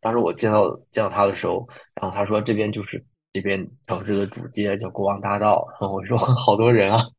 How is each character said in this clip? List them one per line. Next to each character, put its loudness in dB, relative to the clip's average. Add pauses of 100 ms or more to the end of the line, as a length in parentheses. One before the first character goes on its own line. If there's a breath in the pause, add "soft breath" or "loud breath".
当 -2
时 0
我 0
见 0
到， 4 (140)
见 -2
到 -2
他 2
的 0
时 -6
候， -4 (340 loud breath)
然 -6
后 -10
他 -2
说 0
这 -2
边 -2
就 -6
是 -12 (300)
这 -6
边 -4 (220)
城 -6
市 -2
的 0
主 -12
街， -4
叫 -8
国 -4
王 -2
大 -2
道。 4 (160)
然 -2
后 -4
我 -6
说 0
：“好 4
多 6
人 4
啊。” 4 (200)